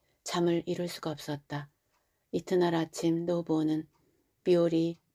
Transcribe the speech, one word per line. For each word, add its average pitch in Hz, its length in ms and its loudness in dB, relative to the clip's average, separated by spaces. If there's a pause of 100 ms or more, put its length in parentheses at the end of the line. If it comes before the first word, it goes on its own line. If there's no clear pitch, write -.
(240)
잠을 170 420 0
이룰 175 220 -4
수가 - 240 -8
없었다. 147 580 -10 (640)
이튿날 175 440 0
아침 165 500 -2
노부오는 160 640 0 (560)
미오리 170 540 2 (180)